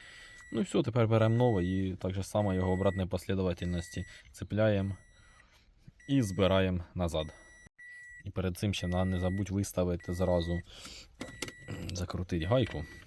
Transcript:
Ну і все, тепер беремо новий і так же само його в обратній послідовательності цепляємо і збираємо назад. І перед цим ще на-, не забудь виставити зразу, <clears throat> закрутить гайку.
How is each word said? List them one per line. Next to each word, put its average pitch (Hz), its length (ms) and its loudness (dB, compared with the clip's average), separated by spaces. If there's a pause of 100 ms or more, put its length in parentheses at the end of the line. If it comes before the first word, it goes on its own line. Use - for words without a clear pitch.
(520)
Ну 226 100 0
і - 20 2
все, 190 200 0
тепер 113 240 2
беремо 110 280 4
новий 95 540 2
і 90 60 -4
так 92 180 -4
же 95 100 -2
само 104 300 0
його 92 160 2
в 92 40 4
обратній 95 320 2
послідовательності 87 1000 -2 (260)
цепляємо 98 640 0 (1120)
і 139 140 4
збираємо 95 640 4 (120)
назад. 80 380 -2 (920)
І - 40 -10
перед 92 280 -2
цим 104 160 0
ще - 140 -4
на-, 90 180 2
не 92 140 0
забудь 92 300 0
виставити 90 640 0
зразу, 87 480 2 (680)
<clears throat> - 640 -10
закрутить 90 520 -4
гайку. 95 420 0 (220)